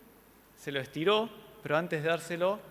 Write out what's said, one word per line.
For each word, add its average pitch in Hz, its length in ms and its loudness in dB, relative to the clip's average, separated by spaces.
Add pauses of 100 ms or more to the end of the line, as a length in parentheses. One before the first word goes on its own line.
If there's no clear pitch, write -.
(560)
se - 160 -8
lo 139 80 0
estiró, 175 480 2 (340)
pero 147 140 2
antes 165 260 0
de 156 60 0
dárselo 170 500 0 (120)